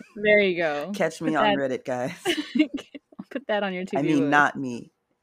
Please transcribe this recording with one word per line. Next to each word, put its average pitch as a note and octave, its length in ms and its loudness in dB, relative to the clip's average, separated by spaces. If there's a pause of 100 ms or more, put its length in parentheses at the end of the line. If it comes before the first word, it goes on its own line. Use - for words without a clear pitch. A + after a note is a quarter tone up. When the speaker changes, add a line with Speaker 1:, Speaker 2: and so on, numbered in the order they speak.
(160)
Speaker 1:
There G#3 240 4
you F#3+ 180 2
go. D#3 360 -2
Speaker 2:
Catch E3 280 -2
me D#3 100 0
Speaker 1:
Put D#3 60 0
Speaker 2:
on E3+ 200 4
Speaker 1:
that - 0 -
Speaker 2:
Reddit, C3+ 280 -4
guys. B2+ 360 -4
Speaker 1:
<laughs> - 60 -6
I'll - 1040 -4
put C4+ 160 -10
that G#3 160 -2
on F#3+ 100 -4
your F3+ 80 -6
Speaker 2:
I F#3 40 -8
Speaker 1:
to-do - 180 -2
Speaker 2:
mean, D3+ 160 2
Speaker 1:
list. C#3 100 2
Speaker 2:
not D3 260 4
me. B2 360 -8 (320)